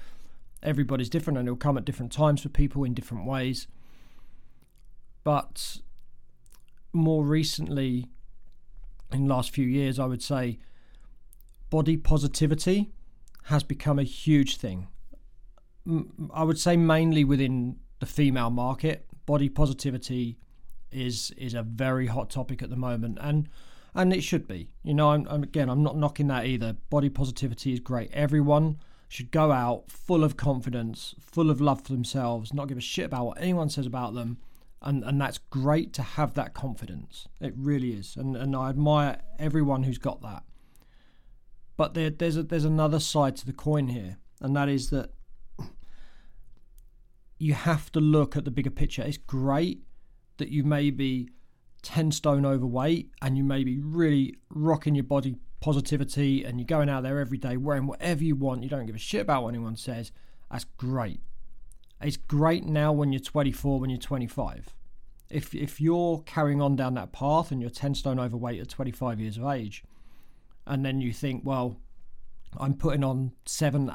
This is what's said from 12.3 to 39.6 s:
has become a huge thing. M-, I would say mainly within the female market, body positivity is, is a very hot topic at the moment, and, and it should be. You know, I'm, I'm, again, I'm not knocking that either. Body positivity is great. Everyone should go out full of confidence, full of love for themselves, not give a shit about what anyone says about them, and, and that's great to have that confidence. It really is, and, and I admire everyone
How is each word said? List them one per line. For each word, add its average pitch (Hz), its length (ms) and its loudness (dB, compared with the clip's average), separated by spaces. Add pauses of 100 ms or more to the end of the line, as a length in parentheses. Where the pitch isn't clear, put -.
has 147 180 2
become 143 380 0
a 139 40 4
huge 147 520 4
thing. 92 320 -6 (960)
M-, 156 480 -2
I 160 120 2
would 160 120 4
say 175 200 6
mainly 160 480 6
within 131 500 2 (240)
the 127 60 -4
female 131 440 4
market, 127 560 0 (200)
body 143 240 4
positivity 127 880 0 (560)
is, 123 420 -4
is 123 180 -6
a 120 80 -2
very 127 460 0
hot - 220 -2
topic 131 340 -4
at - 60 -6
the 127 80 -4
moment, 120 420 -2
and, 151 300 2 (440)
and 185 200 4
it 185 80 0
should - 260 0
be. 90 220 -8 (120)
You 151 120 0
know, 147 180 8
I'm, 147 180 2
I'm, 147 140 0
again, 139 240 2
I'm 135 160 4
not 151 140 2
knocking 147 300 2
that 127 180 0
either. 113 320 0 (120)
Body 143 200 4
positivity 131 640 -2
is 123 80 -2
great. 123 320 -4
Everyone 147 640 4 (320)
should 120 220 -10
go 156 200 6
out 123 400 0
full 170 320 2
of 151 140 2
confidence, 120 800 -2
full 160 300 2
of 131 100 4
love 143 220 4
for - 100 -8
themselves, 120 640 -2
not 143 160 -4
give 131 80 -6
a 123 40 -6
shit - 260 -4
about 123 180 -2
what - 160 -6
anyone 175 280 2
says 143 160 -2
about 123 280 -4
them, 120 240 -6 (420)
and, 139 240 -2
and 139 160 2
that's 139 200 -2 (100)
great 147 440 2
to 131 100 -4
have 147 320 -2
that - 180 -4
confidence. - 720 -8 (140)
It 135 160 -4
really 135 360 0
is, 101 220 -10
and, 131 220 -4
and 135 180 -2
I 131 140 -2
admire 147 480 4 (220)
everyone 139 420 2